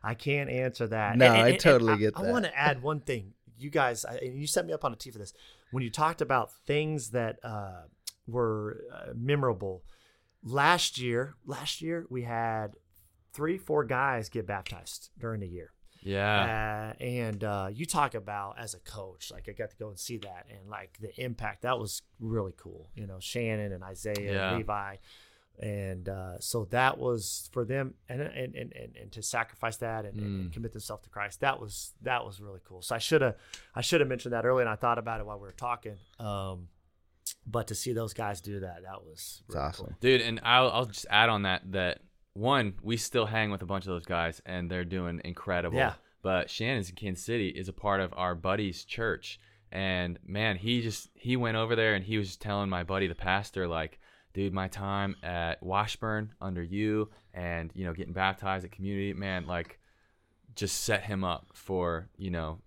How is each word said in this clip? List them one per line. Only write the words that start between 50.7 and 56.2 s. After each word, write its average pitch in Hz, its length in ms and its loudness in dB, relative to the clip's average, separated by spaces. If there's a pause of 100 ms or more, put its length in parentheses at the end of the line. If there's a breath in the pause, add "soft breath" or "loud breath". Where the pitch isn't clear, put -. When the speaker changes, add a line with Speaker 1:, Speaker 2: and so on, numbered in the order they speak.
Speaker 3:
just, - 320 -6
he 123 220 0
went 117 200 2
over 113 200 4
there, 110 180 6
and 95 100 0
he 107 140 0
was 101 80 0
just - 140 -12
telling 101 280 0
my 90 140 0
buddy, 95 240 0
the 82 80 -2
pastor, 95 540 0
like, 82 320 -4 (320)
"Dude, 95 200 0
my 95 140 0
time 98 560 -2
at 85 400 -2
Washburn 107 800 0